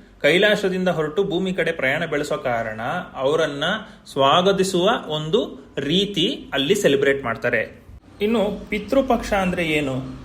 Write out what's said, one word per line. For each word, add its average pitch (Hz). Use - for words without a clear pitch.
ಕೈಲಾಸದಿಂದ 185
ಹೊರಟು 156
ಭೂಮಿ 185
ಕಡೆ 165
ಪ್ರಯಾಣ 143
ಬೆಳೆಸೋ 151
ಕಾರಣ 117
ಅವರನ್ನ 143
ಸ್ವಾಗತಿಸುವ 180
ಒಂದು 160
ರೀತಿ 175
ಅಲ್ಲಿ 139
ಸೆಲೆಬ್ರೇಟ್ 139
ಮಾಡ್ತಾರೆ. 117
ಇನ್ನು 208
ಪಿತೃಪಕ್ಷ 240
ಅಂದ್ರೆ 185
ಏನು? 143